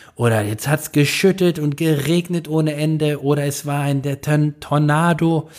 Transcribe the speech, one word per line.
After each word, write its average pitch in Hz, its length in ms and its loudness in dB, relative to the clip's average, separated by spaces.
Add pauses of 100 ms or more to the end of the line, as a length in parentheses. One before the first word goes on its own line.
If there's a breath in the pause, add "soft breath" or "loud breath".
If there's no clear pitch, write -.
(160 loud breath)
oder 113 280 2
jetzt 107 240 -6
hat's 147 240 -2
geschüttet 175 640 2
und 147 180 -2
geregnet 165 720 0
ohne 156 280 0
Ende 151 480 -2
oder 143 220 0
es 143 200 -6
war 143 160 -2
ein, 139 220 0
der 139 180 -6
Ton-, 151 380 0
Tornado 160 1000 2